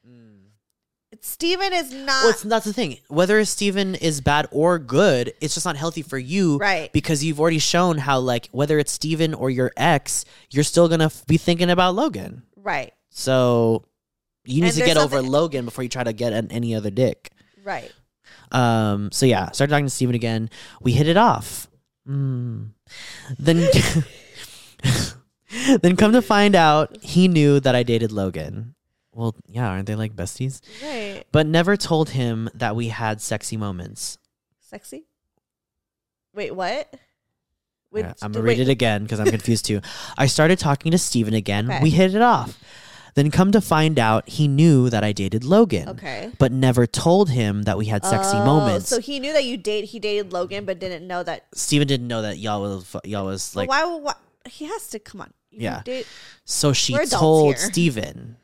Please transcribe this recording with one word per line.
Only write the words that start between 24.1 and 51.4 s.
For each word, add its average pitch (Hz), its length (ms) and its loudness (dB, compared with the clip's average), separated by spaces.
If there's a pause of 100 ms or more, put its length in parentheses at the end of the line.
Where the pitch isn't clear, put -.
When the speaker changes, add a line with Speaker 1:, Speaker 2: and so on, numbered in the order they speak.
Speaker 1:
<laughs> 220 1000 0
then 180 160 4
come 214 160 6
to 247 100 6
find 202 320 4
out, 156 480 4
he 180 260 4
knew 147 320 6
that 131 140 2
I 123 80 4
dated 113 300 0
Logan. 95 640 -6 (380)
Well, 113 220 -6 (140)
yeah, 117 200 -6
aren't 95 180 -4
they, 107 100 -6
like, 107 180 -6
besties? 123 460 -8 (200)
Speaker 2:
Right. 226 520 -10
Speaker 1:
But 156 140 4
never 170 300 2
told 160 340 -2
him 117 440 -4
that 110 220 -4
we 117 120 -4
had 110 320 -4
sexy - 360 -8
moments. 101 600 -10 (440)
Speaker 2:
Sexy? - 460 -20 (1300)
Wait, 175 200 -8
what? 190 400 -8 (960)
Wait, 104 140 -6
Speaker 1:
Yeah, 87 80 -10 (100)
I'm 107 80 -8
Speaker 2:
d-, 107 60 -6
Speaker 1:
gonna 110 100 -2
read 117 120 4
Speaker 2:
wait. 127 100 2
Speaker 1:
it - 20 2
again 110 380 0
'cause 107 100 -4
I'm 107 120 2
confused 113 340 -2
too. 104 160 -2 (360)
"I 139 100 2
started 160 340 4
talking 156 320 0
to 180 60 2
Steven 110 360 -2
again. 104 340 -2
Speaker 2:
Okay. 131 140 -2
Speaker 1:
We 156 80 6
hit 185 240 4
it 220 80 2
off. 214 380 0 (540)
Then 147 180 4
come 185 200 4
to 220 80 6
find 156 380 2
out, 110 300 2
he 151 180 0
knew 139 440 6
that 107 120 0
I 104 80 0
dated 101 320 -2
Logan. 156 460 2
Speaker 2:
Okay. 131 500 -12
Speaker 1:
But 127 140 2
never 127 340 4
told 180 440 2
him 104 340 0
that 104 120 -2
we 107 100 -4
had 107 180 -2
sexy 151 320 0
Speaker 2:
Oh, 202 80 2
Speaker 1:
moments." 175 440 2
Speaker 2:
so 269 120 0
he 285 180 -8
knew 277 140 -6
that 294 120 2
you 247 120 -6
date-, 208 300 -6
he 226 120 -16
dated 208 340 -6
Logan, 185 320 -6
but 190 140 -6
didn't 180 300 -10
know 175 160 -6
that 165 300 -10